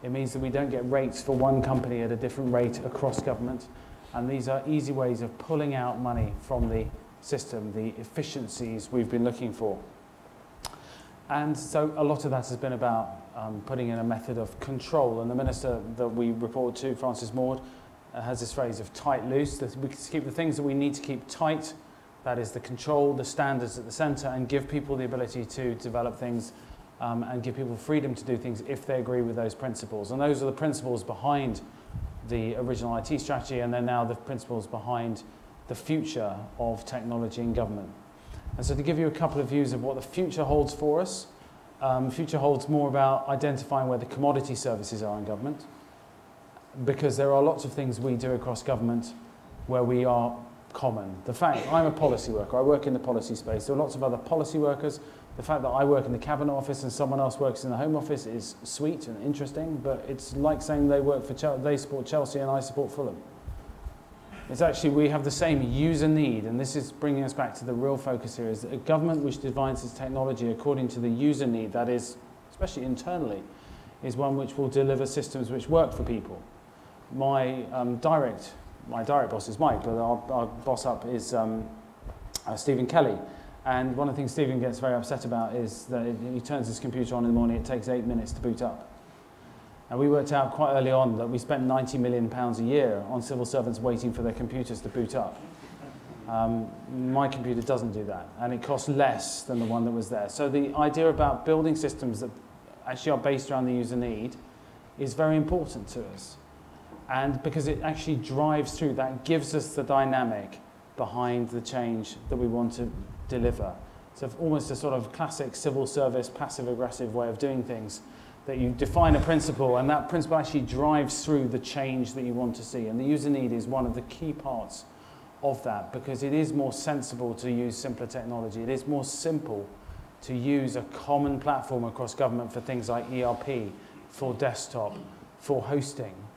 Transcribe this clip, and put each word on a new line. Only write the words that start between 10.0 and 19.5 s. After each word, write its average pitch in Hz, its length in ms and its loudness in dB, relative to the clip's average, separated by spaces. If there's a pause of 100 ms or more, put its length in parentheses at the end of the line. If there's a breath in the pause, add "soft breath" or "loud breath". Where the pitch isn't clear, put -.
And 147 280 0
so 151 380 0
a 151 80 2
lot 147 220 2
of 139 60 0
that 127 160 0
has 123 100 -6
been 131 160 -2
about, 113 420 0 (220)
um, 110 280 -8
putting 127 220 -2
in 117 120 -2
a 113 40 -2
method 117 340 -2
of 110 220 -6
control. 131 600 0
And 117 100 -2
the 123 40 0
minister 127 460 0 (140)
that 120 120 0
we 117 240 2
report 120 460 -2
to, 135 160 -2
Francis 120 400 -4
Maude, 131 280 0 (520 loud breath)
uh, 120 80 -8
has 120 200 -4
this 117 100 -6
phrase 117 300 -2
of - 120 -12
tight 127 320 0
loose, 139 340 2